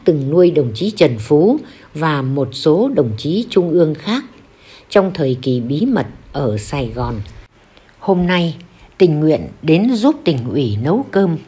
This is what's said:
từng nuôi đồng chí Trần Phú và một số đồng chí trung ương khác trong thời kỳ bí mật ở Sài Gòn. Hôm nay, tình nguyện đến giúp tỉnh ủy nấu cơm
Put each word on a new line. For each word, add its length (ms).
từng 260
nuôi 220
đồng 240
chí 160
Trần 280
Phú 400
và 280
một 300
số 440
đồng 220
chí 320
trung 220
ương 240
khác 280
trong 240
thời 280
kỳ 200
bí 240
mật 220
ở 260
Sài 380
Gòn. 260
Hôm 280
nay, 280
tình 220
nguyện 280
đến 340
giúp 280
tỉnh 260
ủy 340
nấu 280
cơm 260